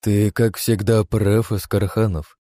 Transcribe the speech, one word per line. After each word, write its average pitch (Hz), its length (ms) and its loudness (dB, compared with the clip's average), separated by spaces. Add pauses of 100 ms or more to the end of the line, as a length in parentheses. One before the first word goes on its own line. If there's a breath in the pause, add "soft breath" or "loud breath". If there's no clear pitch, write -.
Ты, 104 300 2
как 113 260 0
всегда, 107 460 0
прав, 107 480 0
Аскарханов. 98 920 -2